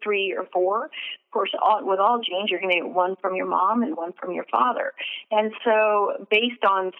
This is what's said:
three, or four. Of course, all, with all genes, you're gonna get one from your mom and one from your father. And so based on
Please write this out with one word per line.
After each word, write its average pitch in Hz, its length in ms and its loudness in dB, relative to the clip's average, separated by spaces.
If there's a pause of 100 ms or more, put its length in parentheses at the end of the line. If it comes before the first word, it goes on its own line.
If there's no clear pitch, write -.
three, 196 340 -2
or 185 140 -6
four. 196 360 0
Of - 440 -14
course, 196 200 -2 (100)
all, 190 240 4
with 190 160 0
all 233 180 4
genes, 208 320 -4
you're 180 100 -2
gonna 180 160 2
get 175 120 -2
one 180 320 0
from 185 140 -2
your 185 100 -4
mom 190 380 2
and 311 120 -2
one 339 240 -8
from 180 140 -8
your - 180 -6
father. - 440 0 (360)
And 214 220 2 (100)
so 214 680 2
based 233 360 2
on 190 320 2